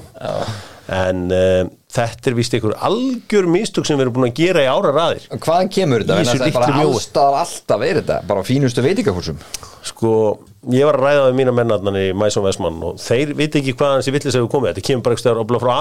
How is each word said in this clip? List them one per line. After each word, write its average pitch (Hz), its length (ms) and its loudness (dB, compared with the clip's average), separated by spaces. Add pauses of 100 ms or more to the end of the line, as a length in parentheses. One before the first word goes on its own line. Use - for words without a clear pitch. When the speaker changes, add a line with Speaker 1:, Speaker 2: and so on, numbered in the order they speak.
(160)
Speaker 1:
Já. 110 160 -8 (540)
Speaker 2:
En, 92 360 -2 (100)
eh, 92 320 4 (300)
þetta 120 360 -2
er 120 80 -2
víst 117 160 -2
einhver 107 240 0
algjör 214 720 0
mistök 190 360 0
sem 151 120 0
við 135 80 2
erum 120 80 -2
búin 127 160 2
að 120 60 -8
gera 170 260 2
í 135 80 4
áraraðir. 151 600 0
Speaker 1:
En - 80 -8
hvaðan 180 300 0
kemur 147 320 2
þetta? 95 120 0
Speaker 2:
Í 98 40 2
Speaker 1:
Vegna 107 80 2
Speaker 2:
þessu 127 160 0
Speaker 1:
þess 123 80 2
að - 40 -2
bara - 120 2
Speaker 2:
litlu 135 160 2
mjói. 147 120 2
Speaker 1:
alls 110 120 -2
staðar 139 360 2
alltaf 120 440 -2
er 165 160 0
þetta, - 160 -2 (100)
bara 98 140 0
á 92 40 -4
fínustu 127 400 0
veitingahúsum. 92 520 -2 (480)
Speaker 2:
Sko, - 260 -2 (580)
ég 131 160 4
var 143 120 2
að 127 80 2
ræða 139 240 4
við 127 80 0
mína 127 160 2
menn 120 160 2
þarna 98 320 0
í 95 140 0
Maison 104 280 0
Westman 85 400 -2
og 90 140 -8
þeir 143 380 -2
vita 151 260 -2
ekki 131 160 -2
hvaðan 139 240 2
þessi 131 120 -2
vitleysa 135 280 0
hefur 113 80 0
komið. 113 240 0
Þetta 98 120 -8
kemur 127 200 0
bara 120 80 2
einhvers - 120 -2
staðar 117 160 2
örugglega 113 200 -2
frá 123 200 2